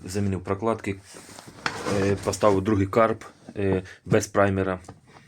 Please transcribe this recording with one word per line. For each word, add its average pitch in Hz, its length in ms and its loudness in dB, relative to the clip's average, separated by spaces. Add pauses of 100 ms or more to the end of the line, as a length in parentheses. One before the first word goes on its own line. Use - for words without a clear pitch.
замінив 95 380 -2
прокладки, 101 560 -4 (960)
е, 98 200 2
поставив 98 460 2
другий 98 260 2
карп, 110 360 2 (320)
е, 95 280 0 (220)
без 107 220 2
праймера. 95 520 2 (480)